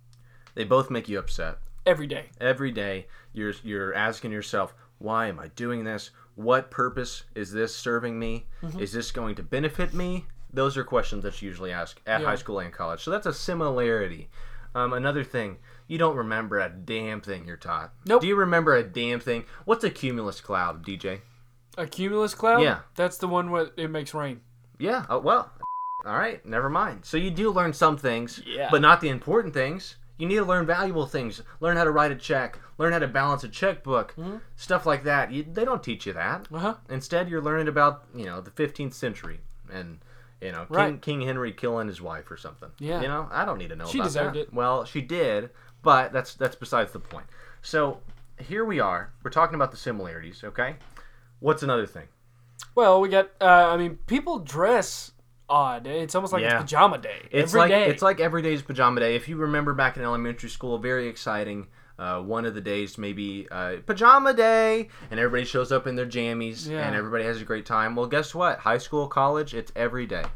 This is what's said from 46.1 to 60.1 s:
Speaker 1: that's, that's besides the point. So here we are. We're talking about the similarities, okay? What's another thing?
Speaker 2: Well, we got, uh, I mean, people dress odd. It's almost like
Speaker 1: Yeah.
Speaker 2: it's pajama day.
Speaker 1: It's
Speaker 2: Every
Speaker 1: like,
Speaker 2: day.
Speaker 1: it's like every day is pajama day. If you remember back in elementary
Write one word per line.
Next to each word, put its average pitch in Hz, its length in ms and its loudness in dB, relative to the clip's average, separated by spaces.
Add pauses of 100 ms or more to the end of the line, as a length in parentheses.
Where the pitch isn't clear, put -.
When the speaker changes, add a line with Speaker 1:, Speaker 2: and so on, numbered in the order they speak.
Speaker 1:
that's, 127 220 -2
that's 127 240 -2
besides 117 340 0
the - 80 -12
point. - 280 -12 (340)
So - 400 0 (360)
here 190 280 -4
we 180 160 0
are. 95 320 0 (100)
We're 120 80 -6
talking 165 240 2
about 139 160 0
the 120 60 -16
similarities, 87 680 -8
okay? 123 320 -4 (640)
What's 151 240 2
another 123 220 2
thing? 78 220 -16 (680)
Speaker 2:
Well, 196 240 10
we 196 80 4
got, 190 220 6 (100)
uh, 190 60 4 (260)
I 170 60 2
mean, 170 180 -2 (120)
people 285 320 0
dress 175 720 2 (380)
odd. 135 380 2
It's 156 280 -4
almost 185 180 0
like 180 100 2
Speaker 1:
Yeah. 117 180 4
Speaker 2:
it's - 100 -4
pajama 160 280 8
day. 107 320 -10
Speaker 1:
It's 156 200 4
Speaker 2:
Every 226 100 8
Speaker 1:
like, 175 100 8
Speaker 2:
day. 202 180 6
Speaker 1:
it's 143 140 0
like 190 160 6
every 165 220 2
day 156 120 2
is 139 80 -2
pajama 127 380 4
day. 117 160 4
If 120 120 -2
you 160 100 -6
remember 147 360 0
back 131 240 0
in 127 60 -6
elementary 120 460 -4